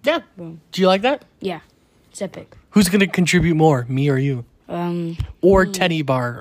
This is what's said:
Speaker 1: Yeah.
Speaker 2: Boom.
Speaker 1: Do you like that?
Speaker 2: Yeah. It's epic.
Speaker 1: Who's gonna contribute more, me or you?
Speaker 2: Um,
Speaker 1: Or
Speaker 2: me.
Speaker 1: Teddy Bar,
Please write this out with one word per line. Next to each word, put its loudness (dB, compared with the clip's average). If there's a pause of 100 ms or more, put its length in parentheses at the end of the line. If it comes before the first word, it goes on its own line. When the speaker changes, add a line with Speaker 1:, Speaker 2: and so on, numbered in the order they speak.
Speaker 1:
Yeah. 0 (160)
Speaker 2:
Boom. -16 (140)
Speaker 1:
Do -2
you 4
like 2
that? -2 (160)
Speaker 2:
Yeah. -10 (500)
It's -14
epic. -14 (140)
Speaker 1:
Who's 4
gonna 2
contribute 2
more, 4
me 0
or 2
you? -2 (240)
Speaker 2:
Um, -6 (260)
Speaker 1:
Or 6
Speaker 2:
me. -4
Speaker 1:
Teddy -2
Bar, -2